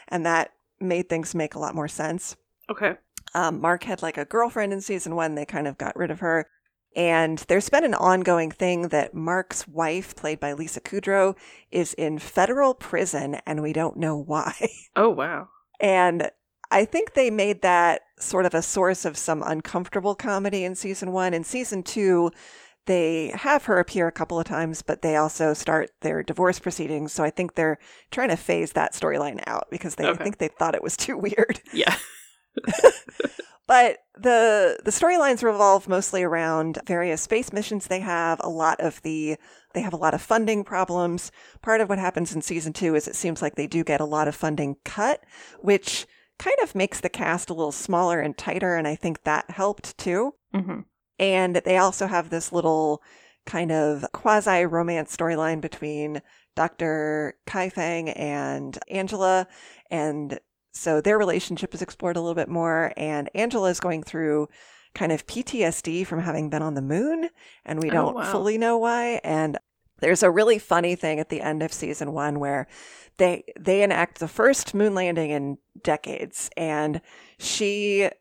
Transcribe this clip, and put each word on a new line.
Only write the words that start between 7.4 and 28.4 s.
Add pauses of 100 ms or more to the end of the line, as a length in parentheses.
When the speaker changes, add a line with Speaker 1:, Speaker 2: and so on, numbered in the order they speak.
Speaker 1:
there's
been
an
ongoing
thing
that
Mark's
wife,
played
by
Lisa
Kudrow, (340)
is
in
federal
prison, (100)
and
we
don't
know
why. (280)
<laughs>
Speaker 2:
Oh,
wow. (320)
Speaker 1:
And (400)
I
think
they
made
that (180)
sort
of
a
source
of
some
uncomfortable
comedy
in
season
one.
In
season
two, (560)
they
have
her
appear
a
couple
of
times,
but
they
also
start (100)
their
divorce
proceedings.
So
I
think
they're (320)
trying
to
phase